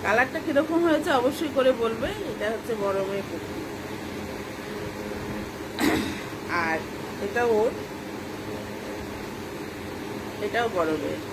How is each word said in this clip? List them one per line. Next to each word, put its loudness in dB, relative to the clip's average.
কালারটা 4
কিরকম 4
হয়েছে 6
অবশ্যই 2
করে 8
বলবে। 0
এটা -2
হচ্ছে -4
বড় 2
মেয়ে -2
কুর্তি, -6
আর 2
এটা 2
ওর, 4
এটাও 0
বড় 2
মেয়ে। -2